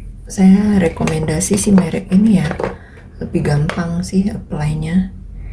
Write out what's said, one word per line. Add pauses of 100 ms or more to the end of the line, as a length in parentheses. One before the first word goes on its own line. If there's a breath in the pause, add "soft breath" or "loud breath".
(240)
saya
rekomendasi
sih
merek
ini
ya, (720 loud breath)
lebih
gampang
sih
apply-nya. (420 loud breath)